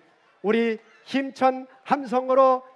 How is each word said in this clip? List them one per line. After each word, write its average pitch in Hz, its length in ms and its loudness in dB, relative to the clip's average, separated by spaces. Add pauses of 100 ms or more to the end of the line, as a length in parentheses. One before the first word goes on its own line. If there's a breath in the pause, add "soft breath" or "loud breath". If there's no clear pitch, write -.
(440)
우리 226 340 0 (280)
힘찬 262 640 -2 (160)
함성으로 262 800 0 (120)